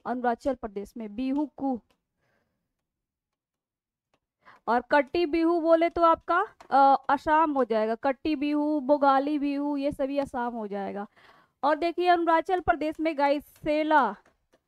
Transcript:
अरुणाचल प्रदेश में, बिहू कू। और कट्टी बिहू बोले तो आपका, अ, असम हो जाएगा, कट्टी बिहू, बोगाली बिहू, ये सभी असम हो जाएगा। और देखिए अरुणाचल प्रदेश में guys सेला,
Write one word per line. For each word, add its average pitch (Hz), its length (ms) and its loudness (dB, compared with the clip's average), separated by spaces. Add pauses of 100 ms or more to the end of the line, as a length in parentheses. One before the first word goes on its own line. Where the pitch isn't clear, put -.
अरुणाचल 247 500 -4
प्रदेश 202 420 -12
में, 214 180 -12
बिहू 262 300 -2 (120)
कू। 262 220 -4 (3000)
और 233 140 0
कट्टी 294 440 0
बिहू 330 360 0
बोले 330 280 4
तो 339 120 -4
आपका, 339 460 2 (240)
अ, 277 380 4
असम 311 420 2
हो 269 120 0
जाएगा, 220 320 -2
कट्टी 277 400 -2
बिहू, 294 440 -2
बोगाली 277 600 2
बिहू, 285 380 -4
ये 277 140 -2
सभी 277 260 -6
असम 262 320 -4
हो 226 180 -8
जाएगा। 196 400 -8 (560)
और 294 140 2
देखिए 339 320 -2
अरुणाचल 339 520 2
प्रदेश 311 380 -2
में 320 180 -4
guys 285 280 0 (120)
सेला, 302 560 2 (540)